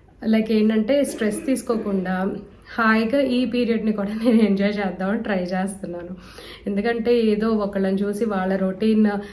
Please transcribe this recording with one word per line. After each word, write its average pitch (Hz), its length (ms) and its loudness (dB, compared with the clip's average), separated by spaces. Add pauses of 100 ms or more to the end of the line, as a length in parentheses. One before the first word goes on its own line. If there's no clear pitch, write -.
(240)
లైక్ 220 280 2
ఏంటంటే 220 520 4
స్ట్రెస్ 214 420 -4
తీసుకోకుండా 196 840 -2 (480)
హాయిగా 226 420 2
ఈ 254 240 2
పీరియడ్‌ని 226 480 0
కూడా 202 180 -4
నేను 226 320 4
ఎంజాయ్ 196 360 2
చేద్దామని 190 440 -4
ట్రై 196 200 -2
చేస్తున్నాను. 180 640 -6 (580)
ఎందుకంటే 233 540 0
ఏదో 214 280 2
ఒకళ్ళని 196 480 0
చూసి 208 280 -2
వాళ్ళ 190 320 0
రొటీన్, 214 500 2 (260)